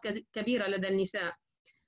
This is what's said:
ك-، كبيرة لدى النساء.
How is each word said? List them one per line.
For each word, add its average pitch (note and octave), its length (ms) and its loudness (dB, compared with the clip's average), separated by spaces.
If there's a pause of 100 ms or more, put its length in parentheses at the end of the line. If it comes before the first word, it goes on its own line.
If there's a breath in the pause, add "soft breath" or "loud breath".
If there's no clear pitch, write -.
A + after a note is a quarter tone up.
ك-، G#3+ 260 -6
كبيرة G#3+ 340 0
لدى F#3+ 200 0
النساء. F#3+ 460 0 (540 soft breath)